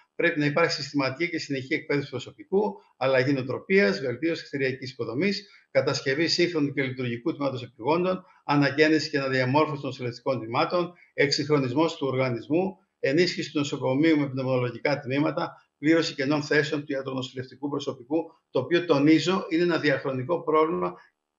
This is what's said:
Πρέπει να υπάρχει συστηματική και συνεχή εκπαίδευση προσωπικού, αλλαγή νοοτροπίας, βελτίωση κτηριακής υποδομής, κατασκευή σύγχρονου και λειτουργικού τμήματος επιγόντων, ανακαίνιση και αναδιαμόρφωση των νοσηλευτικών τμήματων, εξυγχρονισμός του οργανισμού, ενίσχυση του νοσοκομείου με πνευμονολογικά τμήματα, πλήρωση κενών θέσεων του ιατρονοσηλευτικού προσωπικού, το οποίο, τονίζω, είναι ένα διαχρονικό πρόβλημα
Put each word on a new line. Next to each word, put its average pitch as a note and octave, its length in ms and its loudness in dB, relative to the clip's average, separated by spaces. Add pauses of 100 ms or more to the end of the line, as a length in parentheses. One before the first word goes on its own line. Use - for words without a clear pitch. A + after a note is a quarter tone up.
(140)
Πρέπει E3 240 0
να D3 80 2
υπάρχει D3+ 260 2
συστηματική C#3+ 580 -4
και D#3+ 80 -4
συνεχή C3+ 360 -6
εκπαίδευση C#3+ 360 -2
προσωπικού, F#3+ 720 -4 (140)
αλλαγή C3 360 4
νοοτροπίας, C#3 680 2
βελτίωση D#3 440 -4
κτηριακής C3 480 -4
υποδομής, D3 560 -4 (220)
κατασκευή C#3 580 0
σύγχρονου D#3 440 0
και C#3+ 100 -2
λειτουργικού B2+ 520 -4
τμήματος C3+ 280 -4
επιγόντων, F3 640 -2 (200)
ανακαίνιση D3 680 4
και D3 80 -2
αναδιαμόρφωση C#3 600 0
των C#3 100 -8
νοσηλευτικών B2+ 480 -6
τμήματων, E3 540 -2 (220)
εξυγχρονισμός C#3+ 840 0
του C#3+ 100 -4
οργανισμού, C3 720 -2 (200)
ενίσχυση D#3+ 540 0
του D#3 60 -2
νοσοκομείου C#3+ 600 2
με C#3 100 0
πνευμονολογικά B2+ 720 -2
τμήματα, D3+ 520 -2 (260)
πλήρωση D#3 360 2
κενών C#3+ 280 0
θέσεων D3 420 0
του C#3+ 80 -6
ιατρονοσηλευτικού C3 760 -6
προσωπικού, C#3 640 -4 (180)
το - 80 0
οποίο, E3 260 0
τονίζω, D#3+ 640 4
είναι E3 140 2
ένα E3+ 160 2
διαχρονικό C3+ 640 -2
πρόβλημα E3 520 0 (440)